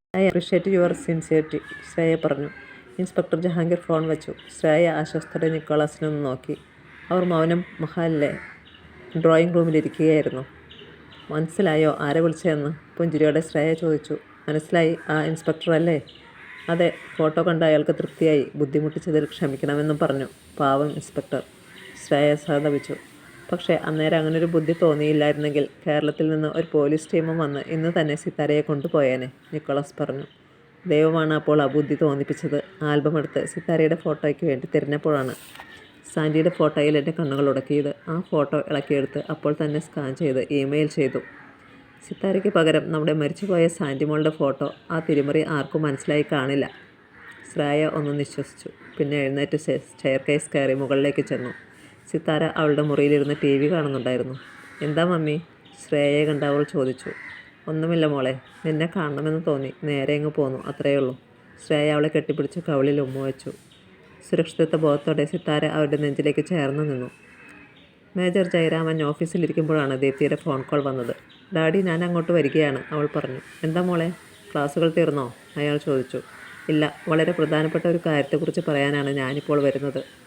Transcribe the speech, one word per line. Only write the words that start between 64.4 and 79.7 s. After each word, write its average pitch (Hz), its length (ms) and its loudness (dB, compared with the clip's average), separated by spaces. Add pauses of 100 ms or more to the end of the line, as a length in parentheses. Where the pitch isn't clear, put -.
ബോധത്തോടെ 147 480 2
സിത്താര 156 420 -2
അവരുടെ 151 300 0
നെഞ്ചിലേക്ക് 147 480 0
ചേർന്ന് 147 400 -2
നിന്നു. 127 240 -4 (1080)
മേജർ 180 340 2
ജയരാമൻ 160 540 2
ഓഫീസിലിരിക്കുമ്പോഴാണ് 156 1000 0
ദീപ്തിയുടെ 139 360 2
ഫോൺ 139 260 -4
കോൾ 147 180 0
വന്നത്. 131 340 -4 (380)
"ഡാഡി, 160 300 2
ഞാൻ 170 220 0
അങ്ങോട്ട് 175 280 -2
വരികയാണ്," 147 480 2 (100)
അവൾ 151 160 -2
പറഞ്ഞു. 139 340 -6 (220)
"എന്താ 160 180 0
മോളെ, 175 280 0 (380)
ക്ലാസ്സുകൾ 151 440 0
തീർന്നോ?" 151 360 0 (300)
അയാൾ 147 220 0
ചോദിച്ചു. 131 420 -4 (480)
"ഇല്ല, 151 260 0 (140)
വളരെ 160 240 2
പ്രധാനപ്പെട്ട 156 540 0
ഒരു 170 180 2
കാര്യത്തെക്കുറിച്ച് 156 600 0
പറയാനാണ് 143 440 0
ഞാനിപ്പോൾ 143 520 -2
വരുന്നത്." 135 380 -2 (260)